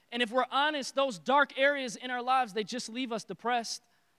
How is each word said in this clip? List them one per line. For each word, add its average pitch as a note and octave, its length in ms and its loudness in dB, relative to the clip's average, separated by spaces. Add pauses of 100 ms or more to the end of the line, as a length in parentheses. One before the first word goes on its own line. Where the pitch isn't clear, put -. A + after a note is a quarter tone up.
(120)
And A#3+ 100 -2
if A3 80 0
we're B3 220 2
honest, C#4 420 0
those C4+ 240 0
dark C4 400 2
areas C4+ 380 2
in B3 120 -10
our B3 140 -4
lives, B3+ 300 2
they G#3+ 100 -2
just A3+ 260 -6
leave A#3 220 -6
us A3+ 140 -4
depressed. A3+ 580 -4 (360)